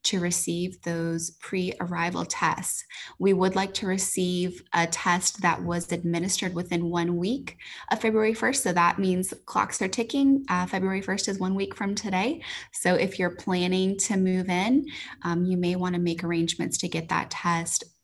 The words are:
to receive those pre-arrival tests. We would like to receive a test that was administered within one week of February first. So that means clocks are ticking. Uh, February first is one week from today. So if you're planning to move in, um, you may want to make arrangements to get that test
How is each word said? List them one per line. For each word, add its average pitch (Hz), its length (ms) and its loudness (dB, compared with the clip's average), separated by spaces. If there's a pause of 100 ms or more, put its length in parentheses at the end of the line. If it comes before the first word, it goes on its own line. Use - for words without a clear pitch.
to 190 140 0
receive 175 640 -2
those 165 520 -2
pre-arrival 175 920 -2
tests. - 580 -2 (360)
We 190 160 4
would 185 200 4
like 190 200 0
to 208 120 -2
receive 180 760 0 (100)
a 170 140 4
test 180 560 0
that 175 200 4
was 175 300 -2
administered 175 640 -2
within 170 340 -2
one 170 300 2
week 226 400 -2 (340)
of 220 80 0
February 220 320 4
first. 226 300 0
So 180 100 0
that 175 260 4
means 185 360 2 (100)
clocks - 380 -2
are 185 60 0
ticking. 277 600 2
Uh, 180 160 2
February 190 380 0
first 190 260 -2
is 196 100 -2
one 190 160 0
week 196 220 -2
from 202 180 -2
today. 214 480 -2 (300)
So 180 220 2
if 190 240 0
you're 175 180 0
planning 185 600 0
to 196 180 0
move 185 320 2
in, 220 380 2 (360)
um, 175 220 0
you 185 140 2
may 175 180 2
want 180 180 0
to 175 60 0
make 170 240 0
arrangements 170 540 0
to 180 100 -4
get 165 220 -4
that 165 200 0
test 170 540 -2 (200)